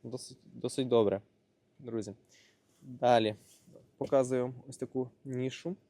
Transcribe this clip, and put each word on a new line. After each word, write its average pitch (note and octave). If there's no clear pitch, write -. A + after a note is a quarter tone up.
Досить, A#2+
досить B2+
добре, G#2
друзі. A2+
Далі A#2+
показую C3
вам B2+
ось C3+
таку B2+
нішу. C3